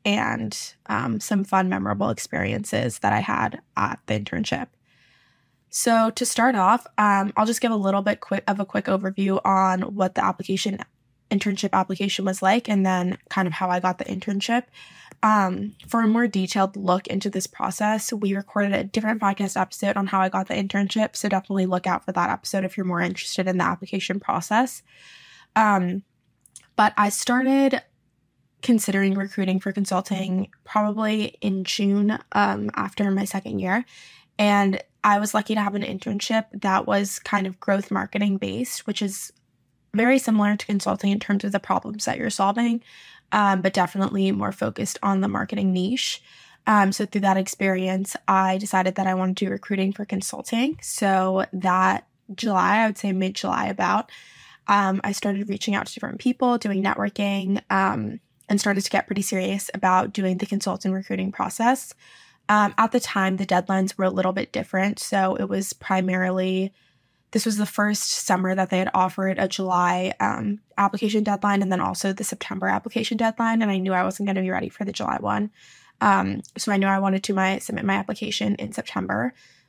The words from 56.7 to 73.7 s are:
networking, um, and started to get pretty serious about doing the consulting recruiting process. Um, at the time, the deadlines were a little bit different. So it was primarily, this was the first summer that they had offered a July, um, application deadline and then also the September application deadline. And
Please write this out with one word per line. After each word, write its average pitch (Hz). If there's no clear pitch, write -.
networking, 202
um, 196
and 202
started 196
to -
get -
pretty 196
serious 190
about 190
doing 185
the 202
consulting 190
recruiting 190
process. 226
Um, 208
at 220
the 247
time, 190
the 190
deadlines 190
were 190
a 185
little 185
bit 190
different. 196
So 190
it 196
was 190
primarily, 185
this 220
was 214
the 208
first 208
summer 185
that 190
they 185
had 185
offered 185
a 185
July, 180
um, 202
application 208
deadline 202
and 190
then 180
also 190
the 196
September 190
application 220
deadline. 226
And 208